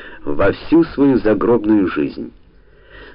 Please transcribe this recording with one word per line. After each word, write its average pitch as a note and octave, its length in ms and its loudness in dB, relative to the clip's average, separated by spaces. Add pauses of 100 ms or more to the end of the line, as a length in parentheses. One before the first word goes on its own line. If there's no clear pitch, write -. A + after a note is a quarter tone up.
(260)
во - 260 0
всю - 320 2
свою C3+ 320 0
загробную G#2 720 2
жизнь. D2 420 -6 (840)